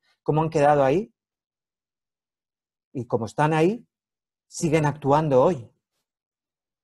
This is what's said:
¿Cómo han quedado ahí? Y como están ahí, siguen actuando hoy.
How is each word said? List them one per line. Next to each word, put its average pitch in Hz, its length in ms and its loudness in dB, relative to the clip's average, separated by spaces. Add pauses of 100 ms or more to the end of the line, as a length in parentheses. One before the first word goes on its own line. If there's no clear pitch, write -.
(220)
¿Cómo 151 220 -2
han 160 60 -4
quedado 147 340 2
ahí? 160 300 0 (1800)
Y 120 160 -10
como 113 180 -6
están 147 280 -2
ahí, 175 340 0 (600)
siguen 156 380 -2
actuando 143 560 0
hoy. 147 300 -2 (1120)